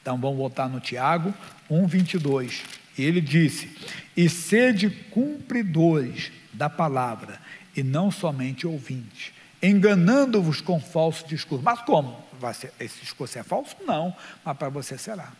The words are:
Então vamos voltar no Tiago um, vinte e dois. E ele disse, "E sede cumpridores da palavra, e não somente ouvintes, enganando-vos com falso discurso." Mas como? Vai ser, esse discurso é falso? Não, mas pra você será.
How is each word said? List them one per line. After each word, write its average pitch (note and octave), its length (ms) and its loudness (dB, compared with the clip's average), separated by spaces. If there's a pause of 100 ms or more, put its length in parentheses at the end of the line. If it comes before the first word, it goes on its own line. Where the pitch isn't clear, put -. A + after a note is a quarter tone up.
Então C3 160 -4
vamos C3+ 220 -2
voltar C3+ 300 -4
no B2+ 120 -6
Tiago D#3+ 540 0 (340)
um, E3+ 180 4
vinte F3 280 2
e F#3 40 0
dois. C3+ 440 -2 (340)
E C3+ 80 -2
ele E3+ 160 2
disse, D3+ 560 2 (400)
"E F3 120 6
sede G#3+ 600 4 (220)
cumpridores E3+ 1200 0 (220)
da C#3+ 180 -2
palavra, B2+ 680 -4 (380)
e C#3 60 -2
não D3+ 280 0
somente C3+ 560 -4
ouvintes, C3 680 -10 (300)
enganando-vos G3+ 960 6
com E3+ 200 -2
falso D#3+ 460 -2
discurso." C#3+ 380 -6
Mas A#3+ 180 0
como? C3+ 480 0 (100)
Vai A#2+ 140 -6
ser, - 260 -14
esse A#2+ 200 -10
discurso - 380 -12
é A#2 40 -12
falso? C4 340 -6 (100)
Não, F3+ 300 -2 (260)
mas C#3+ 140 -6
pra C#3 140 -6
você C#3 260 -8
será. F3 320 -10 (120)